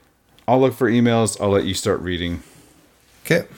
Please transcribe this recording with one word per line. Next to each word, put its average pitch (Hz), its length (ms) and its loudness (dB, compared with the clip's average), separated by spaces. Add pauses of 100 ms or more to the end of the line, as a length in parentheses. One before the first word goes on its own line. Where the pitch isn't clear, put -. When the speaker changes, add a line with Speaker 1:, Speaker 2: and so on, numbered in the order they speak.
(480)
Speaker 1:
I'll 127 120 2
look 131 140 2
for 113 180 0
emails. 117 480 2
I'll 101 100 0
let 98 140 2
you 95 100 -4
start - 280 -4
reading. 87 420 -6 (800)
Speaker 2:
Okay. - 200 0 (120)